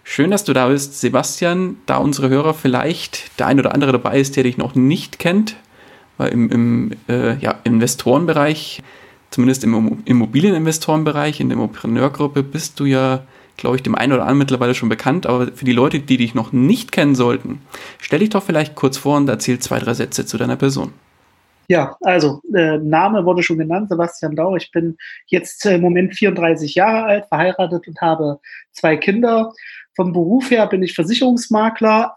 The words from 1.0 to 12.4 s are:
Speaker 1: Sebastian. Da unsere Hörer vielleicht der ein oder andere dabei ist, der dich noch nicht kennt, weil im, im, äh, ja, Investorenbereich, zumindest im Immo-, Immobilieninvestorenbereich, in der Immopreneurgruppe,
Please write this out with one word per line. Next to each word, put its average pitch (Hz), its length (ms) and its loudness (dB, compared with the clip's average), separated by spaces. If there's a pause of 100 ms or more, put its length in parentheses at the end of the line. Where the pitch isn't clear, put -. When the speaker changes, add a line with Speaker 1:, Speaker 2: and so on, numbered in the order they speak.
Speaker 1:
Sebastian. 175 840 -2
Da 135 100 0
unsere 135 320 0
Hörer 147 240 2
vielleicht 147 880 -4
der - 80 0
ein 139 120 4
oder - 140 2
andere 139 200 2
dabei 123 280 0
ist, 139 160 -2
der 135 60 2
dich 123 160 0
noch - 160 -6
nicht 131 440 0
kennt, 202 380 0 (600)
weil 135 120 -2
im, 117 200 2
im, 117 400 2 (180)
äh, 120 300 0
ja, - 160 -2 (100)
Investorenbereich, 151 1160 0 (480)
zumindest 127 340 2
im 117 80 2
Immo-, 110 320 0
Immobilieninvestorenbereich, 151 1400 0
in 135 80 -2
der 123 80 -2
Immopreneurgruppe, 131 840 -2